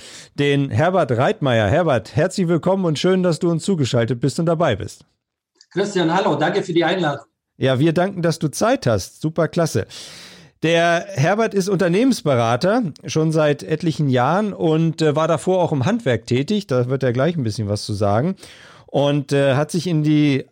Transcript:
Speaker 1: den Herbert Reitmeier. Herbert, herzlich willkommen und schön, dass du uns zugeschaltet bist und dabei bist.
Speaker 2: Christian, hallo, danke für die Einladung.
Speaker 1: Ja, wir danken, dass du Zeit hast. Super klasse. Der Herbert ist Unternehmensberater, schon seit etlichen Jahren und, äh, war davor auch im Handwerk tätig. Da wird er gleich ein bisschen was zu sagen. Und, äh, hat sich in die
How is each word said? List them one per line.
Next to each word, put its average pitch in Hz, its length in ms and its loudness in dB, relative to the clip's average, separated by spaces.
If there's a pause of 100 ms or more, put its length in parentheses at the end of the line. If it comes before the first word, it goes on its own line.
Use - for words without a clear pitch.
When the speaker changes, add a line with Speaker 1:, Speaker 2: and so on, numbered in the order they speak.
(340)
Speaker 1:
den 143 360 0
Herbert 156 420 0
Reitmeier. 120 560 2
Herbert, 139 480 0
herzlich 180 320 0
willkommen 175 380 0
und 156 120 -2
schön, 185 240 2
dass 175 160 0
du 175 120 0
uns 160 120 -2
zugeschaltet 127 560 0
bist 139 220 -2
und 165 60 -2
dabei 165 280 0
bist. - 300 -10 (680)
Speaker 2:
Christian, 185 420 -2
hallo, 190 220 0
danke 170 280 0
für 180 100 -8
die 165 120 2
Einladung. 170 420 -2 (300)
Speaker 1:
Ja, 131 220 0
wir 160 140 2
danken, 180 300 -2
dass 165 180 0
du 160 80 -2
Zeit 233 380 -2
hast. 107 340 -2
Super 160 260 -2
klasse. 151 400 -2 (800)
Der 170 460 2
Herbert 208 440 0
ist 190 140 0
Unternehmensberater, 175 1120 2 (240)
schon 160 240 0
seit 156 320 2
etlichen 160 460 -2
Jahren 156 440 2
und, 160 500 0
äh, 151 120 2
war 156 140 0
davor 180 340 0
auch 160 80 0
im 135 140 0
Handwerk 160 420 0
tätig. 147 400 -2
Da 123 220 0
wird 131 160 -4
er 127 80 2
gleich 143 240 0
ein 139 80 -2
bisschen 107 240 -4
was 104 160 -4
zu - 80 -8
sagen. 107 420 0 (520)
Und, 143 460 0
äh, 139 240 2
hat 151 140 -2
sich 180 160 -4
in 160 160 0
die 147 500 2